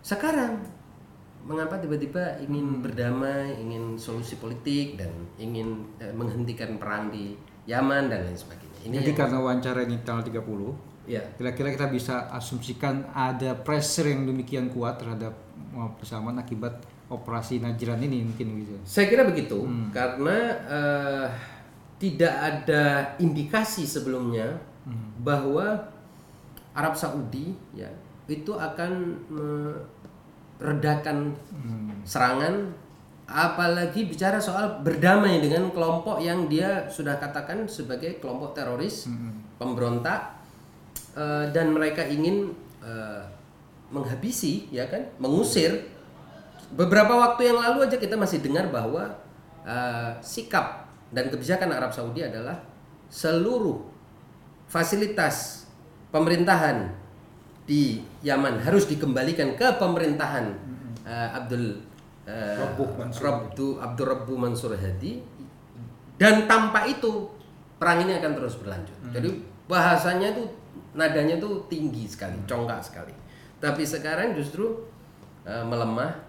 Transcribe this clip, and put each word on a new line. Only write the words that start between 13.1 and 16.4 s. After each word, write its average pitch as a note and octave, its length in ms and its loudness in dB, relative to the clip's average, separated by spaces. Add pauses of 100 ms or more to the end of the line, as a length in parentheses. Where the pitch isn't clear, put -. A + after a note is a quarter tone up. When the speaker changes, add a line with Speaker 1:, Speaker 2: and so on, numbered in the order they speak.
Speaker 2:
pressure D3+ 540 0
yang C3+ 160 2
demikian B2+ 440 -2
kuat B2 280 -2
terhadap A2+ 400 -8 (320)
Muhammad A2+ 280 -8
bin - 80 -14
Salman A#2 320 -6
akibat A#2+ 440 -6 (240)